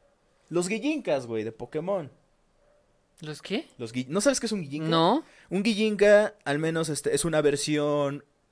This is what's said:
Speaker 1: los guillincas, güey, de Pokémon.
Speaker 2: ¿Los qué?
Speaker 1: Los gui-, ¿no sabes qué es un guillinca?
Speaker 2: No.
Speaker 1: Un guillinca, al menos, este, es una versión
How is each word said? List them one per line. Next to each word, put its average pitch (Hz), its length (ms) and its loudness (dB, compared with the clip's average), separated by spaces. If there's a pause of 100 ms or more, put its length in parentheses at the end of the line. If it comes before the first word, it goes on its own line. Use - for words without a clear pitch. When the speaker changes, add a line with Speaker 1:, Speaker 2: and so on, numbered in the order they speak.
(500)
Speaker 1:
los 170 180 -2
guillincas, 214 560 -2
güey, 113 200 -4
de 110 80 -6
Pokémon. 156 580 -6 (1080)
Speaker 2:
¿Los 151 220 -12
qué? 233 260 -6 (100)
Speaker 1:
Los 117 160 -10
gui-, 127 140 -4
¿no 170 120 -2
sabes 262 200 2
qué 240 60 -6
es 220 60 -4
un 208 80 -4
guillinca? 156 280 -6
Speaker 2:
No. 170 360 2 (240)
Speaker 1:
Un 190 140 -2
guillinca, 208 720 4 (100)
al 143 140 0
menos, 160 300 -2
este, 139 260 -2
es 143 100 0
una 160 160 2
versión 147 840 0 (280)